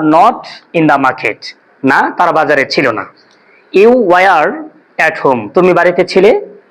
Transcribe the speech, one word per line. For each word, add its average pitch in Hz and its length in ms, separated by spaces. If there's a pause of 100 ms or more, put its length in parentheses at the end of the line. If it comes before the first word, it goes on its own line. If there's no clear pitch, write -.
(160)
not 196 240 (380)
in 160 120
the 143 160
market, 120 340 (420)
না, 139 160 (200)
তারা 170 140
বাজারে 147 320 (100)
ছিল 151 160
না। 101 140 (680)
You 208 180 (220)
were 180 360 (600)
at 151 140
home, 127 200 (120)
তুমি 185 180
বাড়িতে 175 320
ছিলে। 185 260 (400)